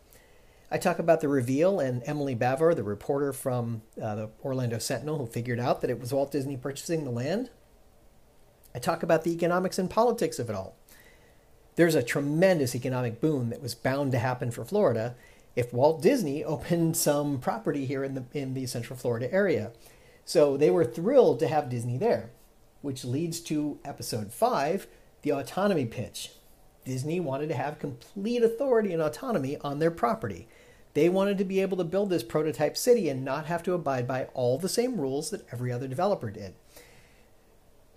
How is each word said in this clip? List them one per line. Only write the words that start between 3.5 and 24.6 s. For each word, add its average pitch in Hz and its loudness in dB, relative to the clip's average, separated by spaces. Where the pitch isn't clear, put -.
uh, 110 -4
the 110 -6
Orlando 123 -2
Sentinel, 143 -4
who 131 -4
figured 120 -4
out 135 0
that 131 0
it 113 -4
was 120 -6
Walt 139 0
Disney 139 -4
purchasing 147 -4
the 127 -6
land. 156 -2
I 127 -10
talk 165 -2
about 165 2
the 170 2
economics 175 0
and 185 0
politics 226 2
of 110 -4
it 104 -4
all. 95 -8
There's 165 6
a 135 2
tremendous 151 2
economic 127 -4
boom 139 0
that 117 -6
was 120 -8
bound 139 -2
to 123 2
happen 127 -2
for 117 -8
Florida 120 2
if 123 0
Walt 143 4
Disney 160 2
opened 165 0
some 147 2
property 170 -2
here 135 -2
in 135 -4
the, 127 -8
in 131 -6
the 131 -4
Central 123 -8
Florida 123 -2
area. 165 2
So 143 6
they 151 6
were 175 4
thrilled 170 4
to 151 2
have 147 0
Disney 120 -2
there, 131 0
which 135 -6
leads 160 -4
to 147 -4
episode 110 -8
five, 190 0